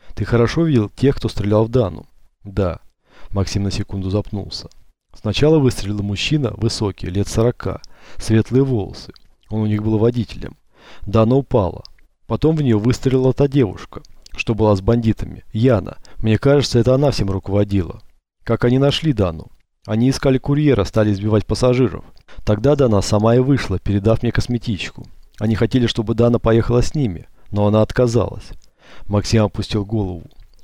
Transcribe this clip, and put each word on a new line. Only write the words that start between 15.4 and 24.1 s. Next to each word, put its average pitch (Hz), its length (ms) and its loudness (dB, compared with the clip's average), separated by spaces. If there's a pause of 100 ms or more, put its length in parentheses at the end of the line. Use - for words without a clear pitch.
Яна. 113 460 0 (240)
Мне 110 160 2
кажется, 139 400 2
это 127 160 4
она 139 160 2
всем 98 200 -2
руководила. 98 720 -2 (420)
Как 117 220 -2
они 123 140 4
нашли 139 340 2
Дану? 90 360 -2 (380)
Они 113 220 2
искали 131 300 2
курьера, 139 460 2
стали 107 280 0
избивать 104 320 0
пассажиров. 123 640 0 (380)
Тогда 110 300 2
Дана 117 280 2
сама 110 340 2
и 127 40 4
вышла, 127 380 0
передав 104 440 0